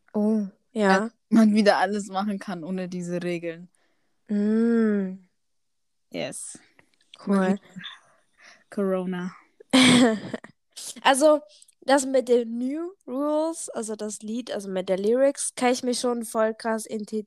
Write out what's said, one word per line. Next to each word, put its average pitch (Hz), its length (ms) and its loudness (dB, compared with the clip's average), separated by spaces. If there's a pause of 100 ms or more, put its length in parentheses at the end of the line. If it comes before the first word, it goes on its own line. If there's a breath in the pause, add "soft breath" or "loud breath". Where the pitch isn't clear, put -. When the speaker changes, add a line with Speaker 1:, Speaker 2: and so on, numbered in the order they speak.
(140)
Speaker 1:
Oh, 214 340 -2 (260)
ja. 196 280 4
Speaker 2:
Dass 226 120 -6 (180)
man 220 240 6
wieder 202 240 6
alles 202 300 -2
machen 196 300 -4
kann 175 240 -10
ohne 185 260 -6
diese 175 340 -6
Regeln. 170 460 -8 (600)
Speaker 1:
Mm. 214 880 0 (920)
Speaker 2:
Yes. - 480 -10 (680 soft breath)
Speaker 1:
Cool. 196 100 0
Speaker 2:
Mal 190 180 2
wieder 202 60 -6 (1120 loud breath)
Corona. 185 640 -4 (380 soft breath)
Speaker 1:
<laughs> 247 460 6 (840 loud breath)
Also, 294 380 4 (420 soft breath)
das 269 240 2
mit 262 220 0
den 233 300 2
New 294 320 -6 (160)
Rules, 302 640 -2
also 220 260 -8
das 208 260 -10
Lied, 226 300 -8
also 196 160 -8
mit 190 200 -4
der 185 100 0
Lyrics, 247 560 0
kann 247 180 2
ich 254 100 -4
mich 247 180 -4
schon 240 240 -2
voll 220 300 0
krass 220 340 -6
identi-, 214 380 -8